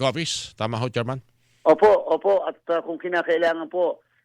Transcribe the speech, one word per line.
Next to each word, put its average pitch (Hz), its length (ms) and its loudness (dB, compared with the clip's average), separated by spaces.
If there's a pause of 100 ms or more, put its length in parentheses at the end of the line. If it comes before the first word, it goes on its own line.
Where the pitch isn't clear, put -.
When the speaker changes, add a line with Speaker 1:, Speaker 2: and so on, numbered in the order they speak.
Speaker 1:
office? 139 480 -4
Tama 113 240 -4
ho, 117 160 -4
Chairman? 123 320 -6 (400)
Speaker 2:
Opo, 156 240 6
opo. 180 560 2
At, 156 240 -8
uh, 165 160 -2
kung 165 160 -8
kinakailangan 165 720 -2
po, 175 320 -2 (200)